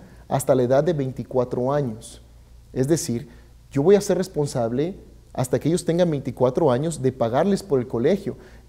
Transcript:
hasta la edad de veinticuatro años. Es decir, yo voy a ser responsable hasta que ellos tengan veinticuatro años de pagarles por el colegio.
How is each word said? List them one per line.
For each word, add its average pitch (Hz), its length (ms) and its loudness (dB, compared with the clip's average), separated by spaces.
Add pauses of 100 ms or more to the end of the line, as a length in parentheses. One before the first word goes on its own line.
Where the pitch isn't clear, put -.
(280)
hasta 139 280 2
la 127 80 4
edad 131 200 4
de 175 100 0
veinticuatro 127 800 -2
años. 123 480 -4 (500)
Es 135 160 0
decir, 123 400 -2 (440)
yo 139 120 0
voy 196 120 6
a 196 60 4
ser 185 160 0
responsable 147 800 -2 (380)
hasta 127 260 -2
que - 80 -4
ellos 170 160 0
tengan 170 260 2
veinticuatro 131 600 0
años 143 300 -2
de 131 100 2
pagarles 131 500 0
por 139 180 0
el 120 80 -2
colegio. 131 500 -2 (320)